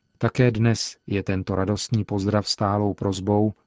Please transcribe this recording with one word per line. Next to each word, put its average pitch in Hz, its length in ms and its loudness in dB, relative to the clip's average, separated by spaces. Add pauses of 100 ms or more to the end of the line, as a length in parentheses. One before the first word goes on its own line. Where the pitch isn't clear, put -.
(180)
Také 123 340 2
dnes 113 460 0 (100)
je 98 160 -2
tento 95 320 -2
radostný 101 480 0
pozdrav 104 460 0
stálou 104 440 0
prosbou 101 600 0 (140)